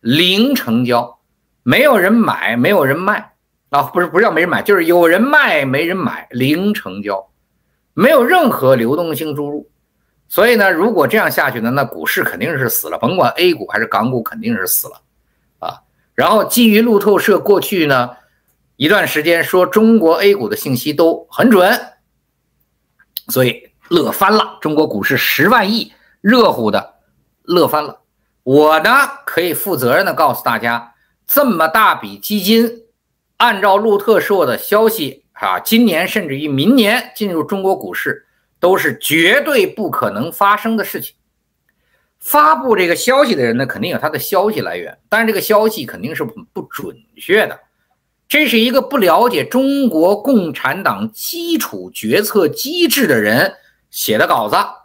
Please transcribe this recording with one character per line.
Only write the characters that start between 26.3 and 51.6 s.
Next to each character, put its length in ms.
乎 200
的 240
乐 260
翻 160
了。 160
我 380
呢， 100
可 160
以 140
负 220
责 180
任 100
的 100
告 200
诉 80
大 160
家， 360
这 180
么 240
大 260
笔 240
基 220
金， 420
按 240
照 160
路 220
透 200
社 280
的 120
消 300
息 360
啊， 260
今 240
年 240
甚 180
至 100
于 120
明 260
年 400
进 160
入 140
中 180
国 140
股 180
市 320
都 180
是 220
绝 440
对 240
不 240
可 200
能 220
发 240
生 200
的 80
事 160
情。 140
发 380
布 180
这 140
个 80
消 280
息 120
的 80
人 120
呢， 100
肯 140
定 120
有 60
他 100
的 100
消 320
息 100
来 160
源， 220
但 120
是 80
这 40
个 80
消 280
息 180
肯 160
定 140
是 80
不 380
准 340
确 300
的。 140
这 180
是 120
一 120
个 100
不 160
了 320
解 160
中 460
国 320
共 320
产 280
党 300
基 460
础 320